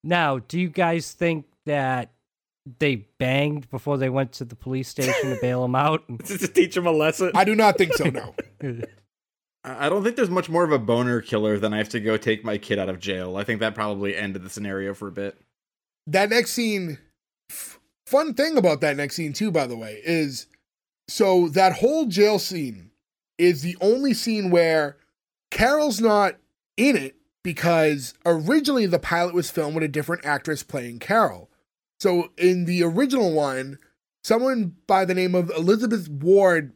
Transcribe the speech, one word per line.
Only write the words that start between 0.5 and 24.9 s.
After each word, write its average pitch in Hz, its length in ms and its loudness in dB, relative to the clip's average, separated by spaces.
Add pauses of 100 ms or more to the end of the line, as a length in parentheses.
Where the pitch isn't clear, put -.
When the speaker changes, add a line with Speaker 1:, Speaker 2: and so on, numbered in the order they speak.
Speaker 1:
you 180 100 -2
guys 170 420 -2
think 165 340 -2 (200)
that 131 460 -2 (680)
they 131 300 -2 (100)
banged 139 540 -2
before 139 260 -4
they 131 120 -2
went 131 240 -2
to 131 120 -12
the 120 100 -16
police 131 340 -8
station 135 440 -2
to 110 80 -8
bail 123 240 -2
him 123 80 -2
out? 151 300 0 (120)
Speaker 2:
<laughs> 113 80 -14
Just 196 180 -8
to 180 60 -4
teach - 300 2
him 175 80 -2
a 170 60 2
lesson? 160 420 0
Speaker 3:
I 190 100 6
do 214 120 4
not 208 240 4
think 170 140 2
so, - 180 0
no. - 240 -10 (260)
Speaker 1:
<laughs> 120 200 -8 (800)
Speaker 4:
I, 131 240 -6
I - 20 2
don't 196 140 0
think 233 140 0
there's 220 120 0
much 175 200 -2
more 170 140 2
of 156 80 2
a 143 80 4
boner 120 400 0
killer 107 380 0
than 104 160 -2
"I 107 60 -2
have 107 100 -2
to 117 100 -4
go 110 160 0
take 110 300 -2
my 104 140 -4
kid 101 180 -4
out 95 120 -4
of 90 100 -8
jail." 92 380 -6
I 101 60 -4
think 110 180 -4
that 110 120 -2
probably 101 420 -4
ended 95 280 -8
the 90 80 -18
scenario 98 420 -6
for 101 140 -12
a 95 40 -12
bit. 98 240 -8 (720)
Speaker 3:
That 190 220 2
next 233 220 0
scene, 202 460 -2 (540)
f-, - 280 -16 (260)
fun 285 300 0
thing 311 220 0
about 170 240 2
that 147 140 0
next 143 200 -6
scene, 151 180 -6
too, 208 180 -4
by 147 160 0
the 120 100 -10
way, 107 280 -14
is, 156 420 -2 (640)
so 185 400 4
that 185 280 4
whole 294 280 2
jail 208 340 4
scene 120 520 -8 (460)
is 170 260 4
the 175 180 -4
only 247 320 2
scene 214 360 -2
where 160 480 4 (540)